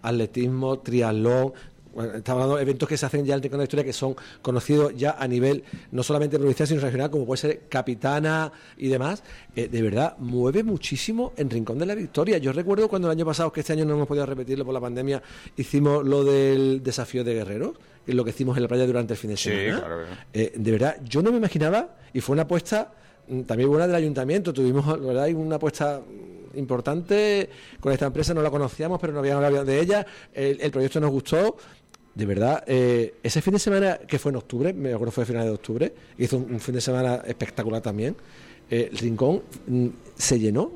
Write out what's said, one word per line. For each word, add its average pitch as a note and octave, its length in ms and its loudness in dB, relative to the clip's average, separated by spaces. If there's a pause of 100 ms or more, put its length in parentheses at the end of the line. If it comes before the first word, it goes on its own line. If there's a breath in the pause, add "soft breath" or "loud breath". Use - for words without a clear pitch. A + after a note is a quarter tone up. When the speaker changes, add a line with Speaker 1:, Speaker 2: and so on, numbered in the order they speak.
Speaker 1:
atletismo, B2 760 0
triatlón, A#2+ 720 2 (380 loud breath)
bueno, A2+ 220 -8
estamos B2+ 300 -2
hablando C#3 140 2
de C#3+ 40 0
eventos C3+ 260 0
que D3+ 100 -2
se - 100 -2
hacen C#3+ 180 0
ya C#3 80 2
en C#3 60 0
el - 40 -6
Rincón C#3 140 -4
de C#3+ 60 0
la - 0 -
Victoria, C#3+ 200 -2
que C3 100 -4
son C3 220 -2 (280 loud breath)
conocidos C#3 520 2
ya C#3 240 0
a C3 80 -2
nivel B2 360 0 (280 loud breath)
no B2+ 120 -2
solamente D3 340 0
provincial, C#3 300 2
sino D3+ 140 2
regional, C3 280 -2
como C#3 160 -2
puede B2+ 160 -2
ser D3+ 260 -2
Capitana D3 840 0 (260 loud breath)
y C3+ 120 -2
demás. C3+ 340 0 (320 loud breath)
Eh, A2+ 140 -2
de A#2 120 -2
verdad, A2+ 380 0
mueve B2 440 0
muchísimo A3 720 -4
en C#3+ 140 -2
Rincón A2+ 300 -4
de F3 80 -2
la G#3 80 -2
Victoria. F#3 420 0
Yo C3+ 160 0
recuerdo G3 340 2
cuando F#3+ 200 0
el D#3+ 100 2
año E3 80 0
pasado, D#3+ 260 -2
que D3+ 100 -6
este D#3+ 120 -2
año D#3 120 0
no D3+ 100 2
hemos D3 120 0
podido C#3+ 200 0
repetirlo C3 380 -4
por C3 100 -4
la B2+ 40 -4
pandemia, B2+ 420 -4 (360 loud breath)
hicimos C#3+ 480 2
lo C#3 180 4
del C3+ 600 4
desafío B2 400 -4
de A#2 100 -2
guerreros, A2 380 -4 (340 loud breath)
que - 60 -4
es B2+ 40 2
lo B2 80 2
que A2 60 -2
hicimos C3 260 -2
en B2+ 80 2
la A#2 60 0
playa B2+ 160 2
durante A#2+ 280 0
el G#2 40 -4
fin G#2+ 140 -6
de G2 60 -4
Speaker 2:
Sí, - 120 -4
Speaker 1:
semana. G#2 300 -2
Speaker 2:
claro, E2 160 -8 (100)
claro. F2 160 -14 (100)
Speaker 1:
Eh, A2 240 0
de A2+ 160 0
verdad, B2 320 2
yo B2+ 200 -2
no A3 80 4
me A#3+ 60 2
imaginaba, F#3+ 600 0 (160 loud breath)
y B2 80 -2
fue C3 120 -2
una D#3 100 2
apuesta, F3 500 -2 (340 loud breath)
mm, C3 140 -4
también B2 260 2
buena D#3 200 6
del F3 80 4
ayuntamiento. D#3 580 0
Tuvimos, C3 340 2
la D#3 80 2 (120)
verdad, C3 260 2
una D#3 220 -2
apuesta D3 460 -2 (520)
importante E3+ 960 0 (300 loud breath)
con C3+ 140 0
esta C3+ 120 0
empresa, D3 300 0
no D3+ 80 2
la D3+ 80 2
conocíamos, D#3 500 -2
pero D#3+ 100 -4
no D3 80 -4
habíamos C#3 240 2
hablado C#3 220 4
de C3+ 160 4
ella. G3 240 2 (280 loud breath)
El, C#3 280 0
el D3 100 0
proyecto C3+ 280 0
nos D3+ 100 4
gustó. D#3 480 2 (580 loud breath)
De G#2 100 -2
verdad, G#2+ 420 2
eh, B2 460 2 (100)
ese C3 180 0
fin F#3+ 120 2
de G3+ 60 4
semana, G3 400 2
que C#3+ 200 -2
fue C#3+ 120 -2
en B2+ 60 -2
octubre, C3 360 -2
me C3+ 180 -4
acuerdo A#2 200 -2
fue A#2+ 120 -2
a G#2+ 40 -2
finales A#2 200 0
de A2 80 0
octubre, A2+ 380 -2 (240 loud breath)
hizo B2+ 200 0
un, B2 180 -4
un A2 40 -4
fin B2 160 -6
de A#2+ 60 -2
semana B2+ 440 0
espectacular A2+ 560 -4
también. A2+ 340 -4 (540 loud breath)
Eh, A#2 220 0
el A2 60 -10
Rincón, A#2+ 440 0 (260)
mm, B2 200 2 (300)
se - 220 2
llenó A2+ 360 2